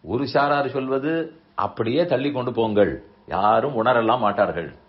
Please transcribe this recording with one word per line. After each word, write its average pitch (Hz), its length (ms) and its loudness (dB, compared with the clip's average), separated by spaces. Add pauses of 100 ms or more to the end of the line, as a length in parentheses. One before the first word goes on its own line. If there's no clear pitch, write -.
ஒரு 120 240 -4
சாரார் 143 420 0
சொல்வது, 135 720 -4 (140)
"அப்படியே 117 500 -2
தள்ளி 139 260 -2
கொண்டு 123 220 -4
போங்கள், 104 500 2 (240)
யாரும் 113 580 2
உணரலாம் 120 340 2
மாட்டார்கள்." 87 580 -2 (120)